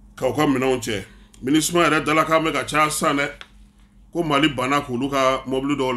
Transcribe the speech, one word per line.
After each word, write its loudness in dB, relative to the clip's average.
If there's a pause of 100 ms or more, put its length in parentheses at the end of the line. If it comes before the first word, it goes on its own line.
(160)
Ka -2
u 0
ka 2
minɛnw 2
cɛ. -6 (380)
minisma 2
yɛrɛ 2
dala 2
kan 2
bɛ -2
ka -2
caya 0
sisan -2
dɛ. -2 (880)
Ko -2
Mali 2
banna 0
k'olu -4
ka 2
mobili -2
dɔw 0